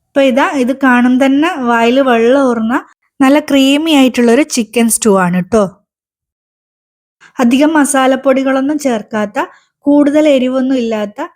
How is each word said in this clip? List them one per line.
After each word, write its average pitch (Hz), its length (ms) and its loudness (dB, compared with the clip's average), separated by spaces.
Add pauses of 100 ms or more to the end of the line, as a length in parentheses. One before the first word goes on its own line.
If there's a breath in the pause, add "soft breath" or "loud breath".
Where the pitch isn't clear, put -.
അപ്പൊ - 200 -4
ഇതാ, 269 300 0
ഇത് 269 260 -4
കാണും 254 480 2
തന്നെ 285 240 0 (120)
വായിൽ 240 400 0
വെള്ളം 247 480 2
ഊറുന്ന 226 280 -4 (420 soft breath)
നല്ല 269 200 4
ക്രീമി 285 520 0
ആയിട്ടുള്ളൊരു 254 520 2
ചിക്കൻ 233 460 -2
സ്റ്റൂ 214 280 -2
ആണ് 180 260 0
ട്ടോ. 214 200 0 (1800 soft breath)
അധികം 269 340 2
മസാലപ്പൊടികളൊന്നും 269 1040 0
ചേർക്കാത്ത, 220 680 -4 (400 soft breath)
കൂടുതൽ 294 420 2
എരിവൊന്നും 262 500 0
ഇല്ലാത്ത 220 420 -6 (160)